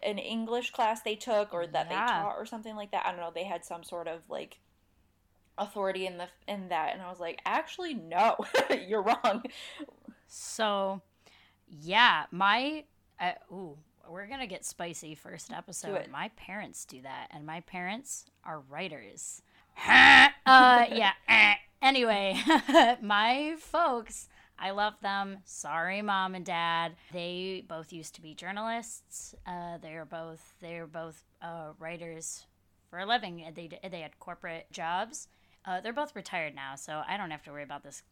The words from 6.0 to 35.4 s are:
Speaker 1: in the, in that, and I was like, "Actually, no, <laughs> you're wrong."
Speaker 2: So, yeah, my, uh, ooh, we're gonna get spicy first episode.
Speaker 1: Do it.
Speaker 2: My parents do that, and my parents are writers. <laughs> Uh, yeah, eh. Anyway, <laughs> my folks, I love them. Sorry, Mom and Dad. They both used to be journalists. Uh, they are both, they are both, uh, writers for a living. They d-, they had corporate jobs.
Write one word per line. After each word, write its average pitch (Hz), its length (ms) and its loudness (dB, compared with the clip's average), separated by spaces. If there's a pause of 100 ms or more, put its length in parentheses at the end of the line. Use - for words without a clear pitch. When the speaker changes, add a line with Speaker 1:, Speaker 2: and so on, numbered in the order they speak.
Speaker 1:
in 180 120 -10
the, 180 100 -10 (180)
in 196 220 -8
that, 156 240 -2
and 190 100 -10
I 180 80 -12
was 180 100 -14
like, 170 240 -8
"Actually, 311 500 -4
no, 180 420 0 (180)
<laughs> 247 320 0
you're 202 160 -2
wrong." 226 420 0 (840)
Speaker 2:
So, 196 760 -4 (680)
yeah, 170 600 2
my, 247 540 0 (360)
uh, 180 120 -2 (200)
ooh, 170 260 -14 (300)
we're 185 180 -16
gonna 262 200 -12
get 180 180 -14
spicy 165 500 -12
first - 380 -18
episode. 180 360 -14
Speaker 1:
Do 202 60 -6
it. 165 160 -6
Speaker 2:
My 160 260 -10
parents - 480 -14
do 127 180 -20
that, 131 300 -14
and 147 140 -16
my 165 140 -12
parents 190 680 -12 (180)
are 156 160 -10
writers. 139 840 -14 (340)
<laughs> 269 560 12 (160)
Uh, 254 440 12
yeah, 214 200 2 (160)
eh. 214 260 8 (280)
Anyway, 226 560 2 (320)
<laughs> 247 320 8
my 240 560 2
folks, 277 680 -2 (280)
I 190 140 -4
love 208 320 -2
them. 196 420 -4
Sorry, 170 580 -6
Mom 190 340 -2
and 175 100 -12
Dad. 170 480 -2 (180)
They 180 560 -8
both 160 240 -12
used 165 220 -16
to - 80 -20
be 156 100 -18
journalists. 220 1000 -12 (100)
Uh, 175 340 -10
they 160 180 -16
are 160 80 -12
both, 165 560 -16
they 170 180 -14
are 165 80 -14
both, 160 380 -14 (180)
uh, 165 280 -12 (100)
writers 165 680 -12 (420)
for 175 120 -12
a 196 60 -8
living. 196 380 -4 (120)
They 170 100 -14
d-, 160 120 -18 (120)
they 175 120 -10
had - 180 -16
corporate 170 500 -12
jobs. 185 560 -6 (380)